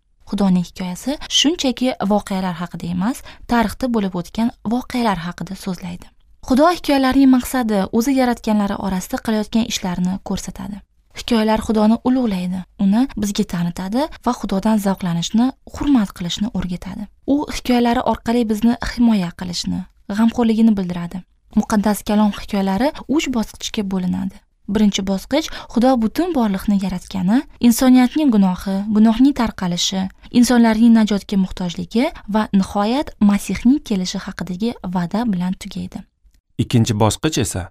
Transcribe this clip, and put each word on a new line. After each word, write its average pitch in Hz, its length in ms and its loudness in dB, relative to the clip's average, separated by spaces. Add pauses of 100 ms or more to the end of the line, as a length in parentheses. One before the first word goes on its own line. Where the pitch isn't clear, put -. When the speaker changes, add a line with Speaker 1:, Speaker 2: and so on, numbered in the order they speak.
(300)
Speaker 1:
Xudoning 190 400 2
hikoyasi 185 480 -8 (120)
shunchaki 262 640 0 (160)
voqealar 190 500 -2
haqida 170 320 -8
emas, 196 240 -2 (320)
tarixda 233 460 0
bo'lib 202 260 -2
o'tgan 226 300 -2 (220)
voqealar 240 520 -2
haqida 175 300 -10 (100)
so'zlaydi. 175 400 -10 (400)
Xudo 269 220 4 (100)
hikoyalarining 269 560 4
maqsadi 247 440 0 (200)
o'zi 233 160 2
yaratganlari 226 640 0 (100)
orasida 185 400 -6
qilayotgan 220 460 0
ishlarini 180 480 -4 (100)
ko'rsatadi. 196 480 -10 (420)
Hikoyalar 220 480 0
Xudoni 220 300 4 (100)
ulug'laydi, 190 520 0 (260)
uni 208 160 4 (200)
bizga 208 320 -2
tanitadi 190 520 -2 (200)
va 240 140 0
Xudodan 214 460 0
zavqlanishni, 190 640 0 (260)
hurmat 269 440 2
qilishni 185 360 -6
o'rgatadi. 180 540 -6 (260)
U - 20 2 (140)
hikoyalari 240 640 0
orqali 226 400 0
bizni 226 260 2 (140)
himoya 220 480 2
qilishni, 180 420 -6 (280)
g'amxo'rligini 226 680 2
bildiradi. 180 460 -6 (340)
Muqaddas 208 480 0
kalom 214 320 2
hikoyalari 196 560 -2 (140)
uch 302 260 0
bosqichga 214 580 -6
bo'linadi. 190 460 -4 (320)
Birinchi 208 320 2
bosqich 196 480 -2 (240)
Xudo 262 280 4
butun 302 360 0
borliqni 202 480 0
yaratgani, 185 560 0 (180)
insoniyatning 254 720 4
gunohi, 196 480 2 (180)
gunohning 226 460 6
tarqalishi, 190 680 -2 (200)
insonlarning 233 640 6
najotga 214 480 2
muhtojligi 185 720 -2 (180)
va 214 240 0
nihoyat 208 640 -2
Masihning 202 680 2
kelishi 185 380 -4
haqidagi 190 580 -6
va'da 180 420 -2
bilan 185 280 -2
tugaydi. - 520 -12 (580)
Speaker 2:
Ikkinchi 113 320 2
bosqich 110 420 0
esa 101 340 -2